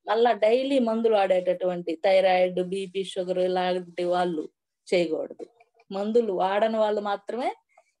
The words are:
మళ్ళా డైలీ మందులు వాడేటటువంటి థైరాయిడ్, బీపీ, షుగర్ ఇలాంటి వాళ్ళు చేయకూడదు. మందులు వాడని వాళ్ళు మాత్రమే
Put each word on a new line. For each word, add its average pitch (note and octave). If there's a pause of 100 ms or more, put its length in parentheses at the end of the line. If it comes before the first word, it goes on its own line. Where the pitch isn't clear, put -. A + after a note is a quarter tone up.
మళ్ళా A3+
డైలీ B3
మందులు A3+
వాడేటటువంటి F3+
థైరాయిడ్, F#3
బీపీ, F#3
షుగర్ F3+
ఇలాంటి F3+
వాళ్ళు F3 (460)
చేయకూడదు. D#3+ (460)
మందులు G#3+
వాడని G3+
వాళ్ళు G#3+
మాత్రమే A3+ (440)